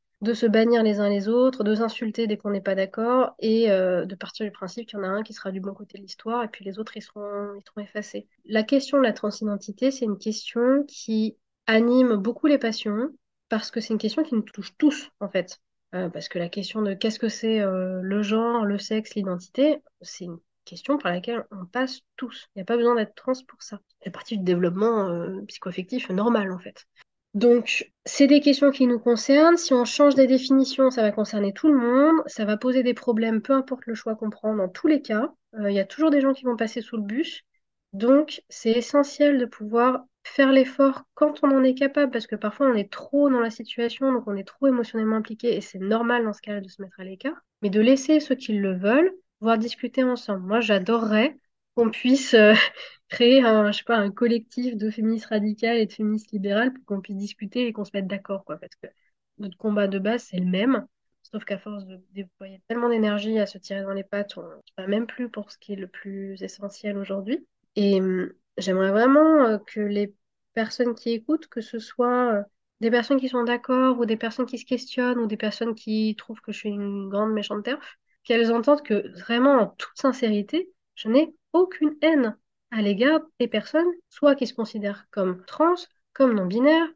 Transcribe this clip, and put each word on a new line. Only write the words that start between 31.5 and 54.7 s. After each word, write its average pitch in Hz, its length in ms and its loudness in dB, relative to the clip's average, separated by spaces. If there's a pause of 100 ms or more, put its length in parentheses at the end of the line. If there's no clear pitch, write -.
tout 311 140 2
le 285 100 6
monde. 262 380 4 (100)
Ça - 180 -6
va 214 120 0
poser 254 260 0
des 240 120 0
problèmes, 226 480 0
peu 269 120 0
importe 262 320 -4
le 226 80 -6
choix 220 200 -6
qu'on 214 160 -8
prend 220 240 -4
dans 196 140 -2
tous 185 200 -2
les 302 120 4
cas. 233 320 -4 (220)
Euh, 208 160 -4
il 202 60 0
y 196 40 2
a 196 60 -2
toujours 311 240 0
des 285 100 4
gens 269 140 2
qui 262 100 -20
vont 240 120 -2
passer 226 260 -6
sous 226 140 -10
le 220 60 -4
bus. 233 420 -6 (500)
Donc, 262 560 2
c'est - 220 -2
essentiel 285 640 2
de 247 80 0
pouvoir 240 580 0 (240)
faire 269 240 4
l'effort 269 520 4 (100)
quand 302 280 0
on 285 80 4
en 269 140 4
est 262 100 4
capable, 277 380 0
parce 233 140 -4
que 214 100 -8
parfois, 214 320 -2
on 247 60 2
est 202 160 -2
trop 285 400 0
dans 247 100 2
la 226 100 0
situation, 233 640 -4
donc 254 140 -2
on 202 100 -6
est 196 100 -10
trop - 200 -2
émotionnellement 226 500 0
impliqué, 220 400 -4
et 196 40 -4
c'est - 180 -16
normal 226 460 0
dans 220 80 -4
ce 208 100 -14
cas-là 208 180 -10
de 196 80 -16
se 190 140 -18
mettre 190 180 -18
à 185 40 -14
l'écart. 190 320 -10 (260)
Mais 208 80 0
de 208 100 2
laisser 269 400 4
ceux - 140 -2
qui - 180 -8
le 196 240 -2
veulent 247 360 2 (260)
pouvoir 226 200 2
discuter 240 460 -4
ensemble. 214 420 -4
Moi, 214 140 0
j'adorerais 220 760 0 (380)
qu'on 233 160 2
puisse, 262 440 0
euh, 214 200 10
<laughs> - 540 -4
créer 254 340 6
un, 214 300 4
je 208 60 -4
sais - 60 -12
pas, 233 120 2
un 202 140 0
collectif 233 640 -2